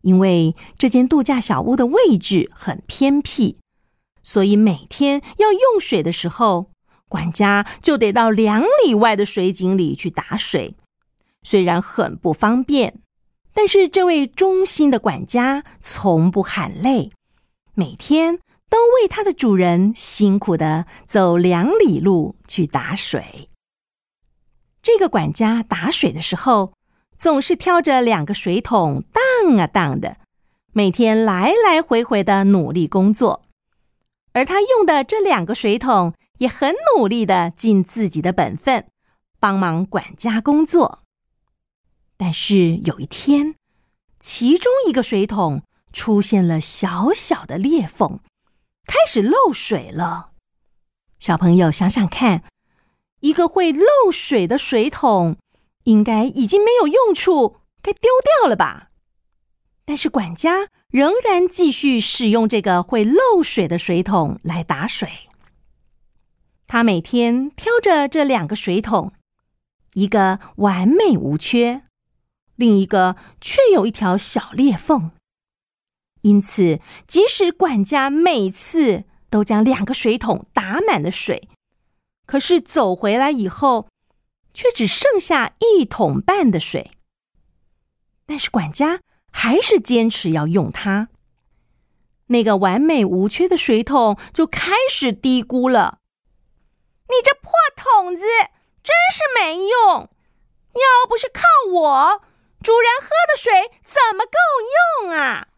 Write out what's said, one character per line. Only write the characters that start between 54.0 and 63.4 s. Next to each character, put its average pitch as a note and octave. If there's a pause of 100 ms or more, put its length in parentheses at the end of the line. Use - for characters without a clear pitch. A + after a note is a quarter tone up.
水 A3
的 A3+
水 A#3+
桶 F#3+ (460)
应 G#3+
该 A3
已 C4
经 G4
没 A4+ (100)
有 D4+
用 G#4+
处， C#4+ (260)
该 G4+
丢 - (320)
掉 E4+
了 G#3+
吧？ C3+ (960)
但 D4
是 D4+
管 F3
家 F#4 (220)
仍 C#4+ (100)
然 F#4
继 E4+
续 B3+
使 A3
用 A3
这 G#3
个 F3+
会 A3
漏 G4